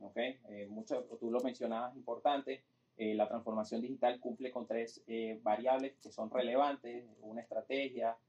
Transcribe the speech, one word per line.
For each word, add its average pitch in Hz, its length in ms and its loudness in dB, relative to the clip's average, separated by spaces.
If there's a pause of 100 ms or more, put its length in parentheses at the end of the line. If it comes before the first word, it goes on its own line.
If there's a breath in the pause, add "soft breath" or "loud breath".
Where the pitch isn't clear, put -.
¿ok? 98 160 -16
Eh, 107 540 -4
mucho, 113 320 -4 (160)
tú 117 120 -2
lo 123 100 4
mencionabas, 123 560 -2
importante, 135 680 0 (340)
eh, 107 180 0
la 107 140 4
transformación 113 520 -2
digital 135 400 2
cumple 123 300 -4
con 120 160 -6
tres, 113 420 -2
eh, 113 340 -2
variables 127 580 4
que - 120 -14
son 113 180 -4
relevantes, 123 760 2 (180)
una 110 180 -8
estrategia 117 760 0 (120)